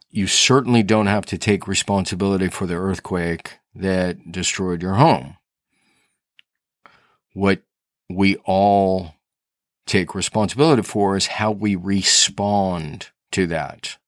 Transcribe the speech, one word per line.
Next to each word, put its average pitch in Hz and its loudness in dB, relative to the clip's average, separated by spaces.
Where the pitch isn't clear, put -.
you 98 -2
certainly 123 4
don't 107 2
have 101 0
to 92 -6
take 101 0
responsibility 95 0
for 92 -6
the 87 -4
earthquake 87 -4
that 90 -2
destroyed 90 -4
your 92 -2
home. 104 2
What 98 0
we 98 2
all 95 2
take 92 0
responsibility 110 2
for 98 -2
is 95 0
how 107 -2
we 104 -2
respond 95 0
to 92 0
that. 76 -6